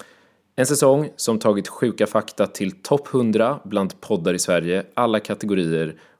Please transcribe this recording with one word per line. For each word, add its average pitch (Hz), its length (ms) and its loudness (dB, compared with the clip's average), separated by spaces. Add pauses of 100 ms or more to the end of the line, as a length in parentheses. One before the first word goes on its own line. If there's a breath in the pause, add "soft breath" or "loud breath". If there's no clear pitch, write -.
(560 loud breath)
En 127 100 2
säsong 143 500 4
som 113 220 -2
tagit 101 300 0
Sjuka 110 380 0
Fakta - 400 -2
till 98 260 -6
topp - 360 -2
hundra 117 560 0
bland 98 360 -4
poddar 90 340 0
i 90 40 -2
Sverige, 87 560 0
alla 113 260 0
kategorier, 85 800 -2 (200 soft breath)